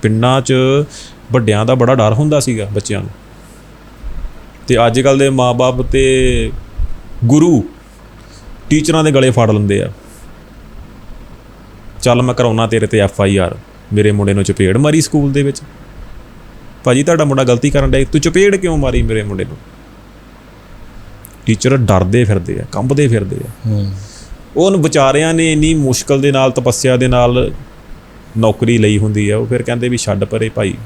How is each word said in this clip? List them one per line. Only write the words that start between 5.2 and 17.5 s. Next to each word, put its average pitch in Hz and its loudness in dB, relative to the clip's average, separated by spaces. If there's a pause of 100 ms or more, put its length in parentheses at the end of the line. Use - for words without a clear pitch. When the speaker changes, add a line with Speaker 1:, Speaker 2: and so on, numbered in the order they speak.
Speaker 1:
ਮਾਂ-ਬਾਪ 127 0
ਤੇ 127 2 (720)
ਗੁਰੂ 147 4 (1040)
ਟੀਚਰਾਂ 156 2
ਦੇ 151 2
ਗਲੇ 135 4
ਫੜ 110 2
ਲੈਂਦੇ 101 0
ਆ, 95 -6 (2000)
"ਚੱਲ 120 2
ਮੈਂ 123 0
ਕਰਾਉਣਾ 113 0
ਤੇਰੇ 107 0
'ਤੇ 110 0
ਐਫ 98 0
ਆਈ 98 2
ਆਰ, 90 -2 (340)
ਮੇਰੇ 104 2
ਮੁੰਡੇ 101 0
ਨੂੰ 98 0
ਚਪੇੜ 95 0
ਮਾਰੀ 147 2
ਸਕੂਲ 143 -2
ਦੇ 143 0
ਵਿੱਚ।" 139 -4 (1200)
"ਭਾਜੀ, 131 2
ਤੁਹਾਡਾ 165 2
ਮੁੰਡਾ 135 0
ਗਲਤੀ 123 2